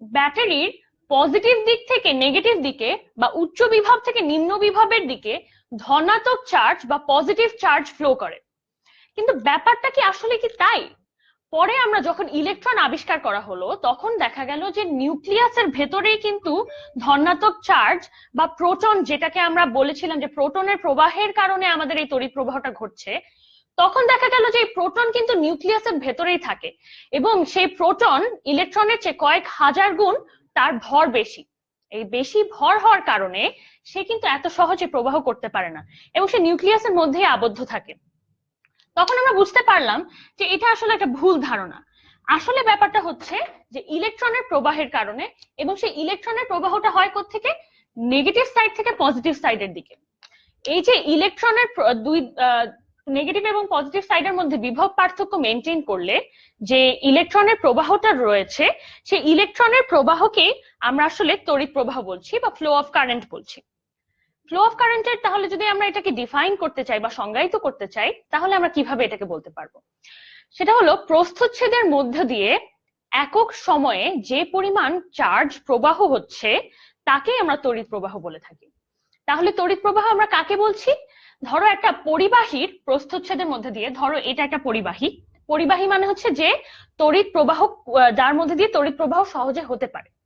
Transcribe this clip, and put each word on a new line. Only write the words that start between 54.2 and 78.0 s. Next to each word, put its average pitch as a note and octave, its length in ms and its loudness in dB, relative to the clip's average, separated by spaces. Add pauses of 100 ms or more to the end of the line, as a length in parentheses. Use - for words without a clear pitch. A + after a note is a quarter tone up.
মধ্যে D#4+ 240 -2
বিভব B3+ 400 -2
পার্থক্য F#4+ 380 -2
মেইনটেইন C#4+ 460 -2
করলে G3 480 -4 (320)
যে B3+ 400 2
ইলেকট্রনের F4 540 4
প্রবাহটা E4 580 2
রয়েছে, A3 560 0 (360)
সেই D#4 260 2
ইলেকট্রনের A#4 580 4
প্রবাহকেই F4 640 4 (260)
আমরা C4+ 260 0
আসলে D#4+ 320 0
তড়িৎ D4 360 -2
প্রবাহ C4 280 -4
বলছি F#3 380 -8
বা A#4+ 80 -2
flow D4+ 340 -2
of C#4+ 120 -6
current B3 360 0
বলছি। - 320 -18 (880)
flow G4 200 4
of A4+ 60 -12
কারেন্টের A#4 480 0
তাহলে G4 240 0
যদি G4 200 -4
আমরা G4+ 200 0
এটাকে G4 240 -4
ডিফাইন C#4+ 440 -2
করতে D#4 280 -6
চাই A3+ 160 -4
বা A3 100 -6
সংজ্ঞায়িত A#3+ 460 -4
করতে C4 320 -6
চাই, A#3 260 -4 (160)
তাহলে F#4 260 0
আমরা F4 140 0
কিভাবে C4 360 -2
এটাকে G3+ 200 -8
বলতে E3+ 240 -12
পারবো? - 300 -20 (720)
সেটা G#4 240 0
হলো F#4 200 6
প্রস্থচ্ছেদের A4 880 0
মধ্য C#4 380 0
দিয়ে A#3 360 0 (520)
একক C#4+ 420 0
সময়ে C#4+ 640 0
যে C4+ 300 -4
পরিমাণ F#4 560 -2 (100)
চার্জ A#3+ 540 0
প্রবাহ D4 380 2
হচ্ছে A#3+ 640 -2 (360)
তাকেই C#4+ 340 0
আমরা D#4 180 0
তড়িৎ A#3+ 320 -4
প্রবাহ F#3+ 300 -10